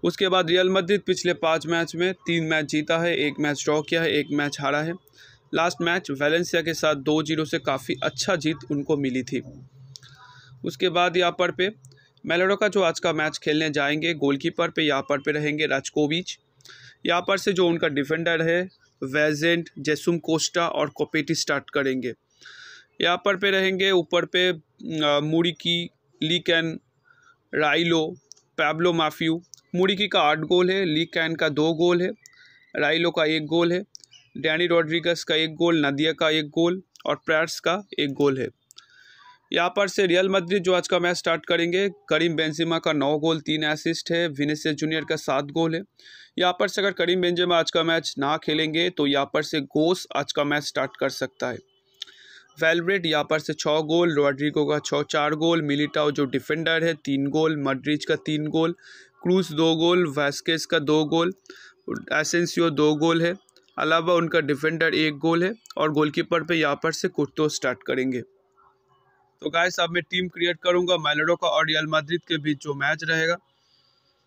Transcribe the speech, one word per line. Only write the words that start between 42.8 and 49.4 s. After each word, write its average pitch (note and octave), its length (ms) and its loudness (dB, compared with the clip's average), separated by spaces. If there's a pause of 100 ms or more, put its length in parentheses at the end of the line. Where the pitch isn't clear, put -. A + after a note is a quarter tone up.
नौ D3 260 0
गोल, D#3+ 220 0
तीन D#3 220 -4
असिस्ट D#3 500 -4
है, E3+ 160 0
विनीसियस D3 480 -2
जूनियर D#3 280 -4
का D#3 120 -2
सात C#3+ 280 -2
गोल D#3+ 300 -2
है। E3 80 -6 (560)
यहाँ F3+ 140 2
पर G3+ 160 0
से G3 120 -4
अगर G3 120 0
करीम F3+ 280 0
बेंजेमा F3 380 2
आज D#3+ 120 0
का E3 120 2
मैच E3 360 0
ना C#3 180 0
खेलेंगे D#3+ 540 0
तो D3+ 160 -2
यहाँ C#3 280 0
पर D3+ 80 2